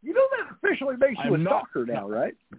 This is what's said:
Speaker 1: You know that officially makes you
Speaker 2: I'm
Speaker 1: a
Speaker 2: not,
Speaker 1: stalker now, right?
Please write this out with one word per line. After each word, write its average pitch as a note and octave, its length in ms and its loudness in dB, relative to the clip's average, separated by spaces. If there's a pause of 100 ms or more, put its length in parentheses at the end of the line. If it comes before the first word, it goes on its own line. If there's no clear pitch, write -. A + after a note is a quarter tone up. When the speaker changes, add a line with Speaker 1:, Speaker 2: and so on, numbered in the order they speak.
Speaker 1:
You D4+ 120 -6
know C5+ 120 6 (120)
that - 180 -12
officially C4+ 400 -2
makes C4 280 2
you - 0 -
Speaker 2:
I'm - 100 2
Speaker 1:
a D#3 40 2
Speaker 2:
not, E3+ 340 0
Speaker 1:
stalker B2 140 -2
now, G#2+ 220 -4
right? A2+ 260 -2 (240)